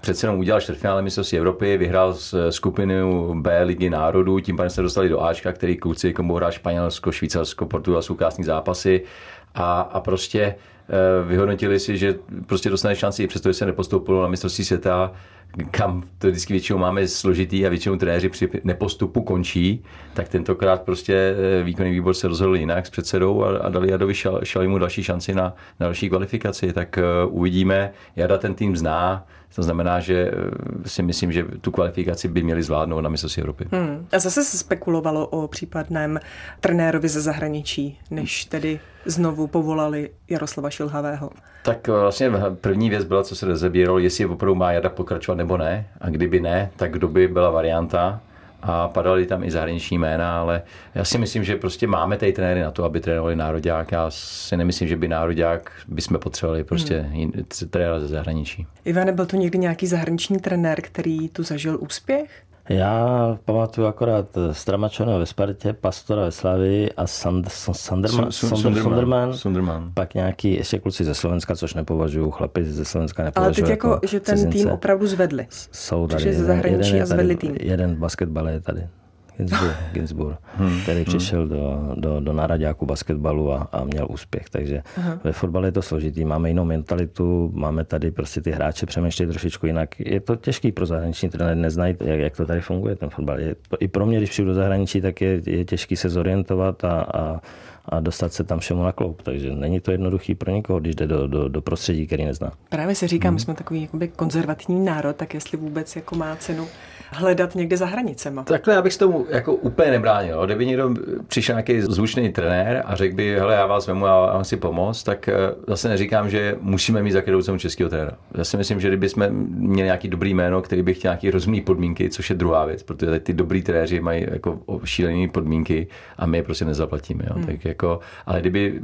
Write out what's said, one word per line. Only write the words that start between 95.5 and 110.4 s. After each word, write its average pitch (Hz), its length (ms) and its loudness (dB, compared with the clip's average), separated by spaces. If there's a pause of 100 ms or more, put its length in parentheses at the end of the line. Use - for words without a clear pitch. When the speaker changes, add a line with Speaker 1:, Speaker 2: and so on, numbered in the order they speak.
Speaker 3:
těžký 90 320 -2
se 90 120 -2
zorientovat 92 760 0
a, 85 160 2 (140)
a, 80 260 -4 (440)
a 82 160 -2
dostat 80 320 -2
se 85 120 -4
tam 82 140 -2
všemu 87 240 -2
na 90 100 2
kloup. - 300 -4
Takže 67 320 -4
není 78 260 0
to - 100 -2
jednoduchý 92 440 0
pro 92 180 -6
nikoho, 98 280 0
když 80 140 -2
jde 76 120 -2
do, 73 200 0
do, 69 220 0
do 73 140 -4
prostředí, 80 440 -2
který 76 180 -2
nezná. 76 280 -6 (160)
Speaker 2:
Právě 165 260 -2
si 180 120 -2
říkám, 165 220 0
Speaker 1:
Hmm. 90 60 4
Speaker 2:
my 104 60 0
jsme 120 140 -4
takový 156 280 -6
jakoby 160 260 -6
konzervativní 165 760 -2
národ, 151 320 -2
tak 156 180 -8
jestli 156 240 -8
vůbec 156 380 -8
jako 165 200 -8
má 156 200 -4
cenu 160 300 -6 (440)
hledat 180 440 2
někde 180 220 0
za 180 100 0
hranicema. 156 580 -4
Speaker 1:
Takhle 160 300 4
já 185 80 6
bych 180 100 4
s - 40 -6
tomu 170 340 4
jako 127 240 2
úplně 139 360 4
nebránil, 104 460 4
jo. 85 100 2